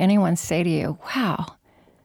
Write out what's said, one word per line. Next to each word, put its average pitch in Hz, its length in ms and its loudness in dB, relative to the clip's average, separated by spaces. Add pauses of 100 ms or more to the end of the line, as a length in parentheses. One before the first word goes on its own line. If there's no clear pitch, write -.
anyone 185 340 4
say 170 300 -2
to 175 40 0
you, 151 300 -2 (160)
"Wow, 214 320 -2 (580)